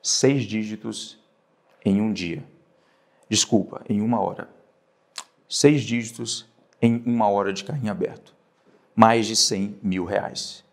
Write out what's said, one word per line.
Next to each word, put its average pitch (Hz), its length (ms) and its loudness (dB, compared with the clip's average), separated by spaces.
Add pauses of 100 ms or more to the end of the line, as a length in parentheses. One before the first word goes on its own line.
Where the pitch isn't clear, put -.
Seis 131 420 2
dígitos 107 760 -8 (640)
em 101 180 2
um 110 120 0
dia. 85 300 -6 (880)
Desculpa, - 600 0
em 104 120 0
uma 110 200 0
hora. - 280 -6 (1000)
Seis 143 340 6
dígitos 113 640 -6 (340)
em 117 240 4
uma 117 240 2
hora 101 220 0
de 95 120 -8
carrinho 127 280 -6
aberto. - 420 -8 (600)
Mais 110 320 6
de 110 80 -4
cem 101 460 0
mil 92 240 -2
reais. - 680 -6